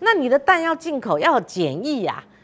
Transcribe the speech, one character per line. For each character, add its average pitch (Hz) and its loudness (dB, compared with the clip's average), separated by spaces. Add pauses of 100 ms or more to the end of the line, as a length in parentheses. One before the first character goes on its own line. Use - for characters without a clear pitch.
那 427 2
你 294 0
的 262 4
蛋 349 4
要 330 -2
进 202 -6
口 165 -2
要 214 2
有 240 2
检 170 -4
疫 269 -4
啊， 131 -8 (200)